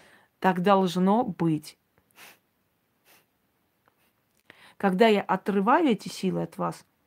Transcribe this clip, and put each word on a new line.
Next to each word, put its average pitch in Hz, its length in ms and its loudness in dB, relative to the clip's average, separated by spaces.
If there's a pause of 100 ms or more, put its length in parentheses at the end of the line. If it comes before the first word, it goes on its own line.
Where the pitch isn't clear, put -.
(380)
Так 180 240 0
должно 190 600 2
быть. 165 540 -4 (3000)
Когда 196 280 2
я 208 140 4
отрываю 208 680 0
эти 196 200 -2
силы 170 340 -6
от 165 140 -12
вас, 170 300 -8 (200)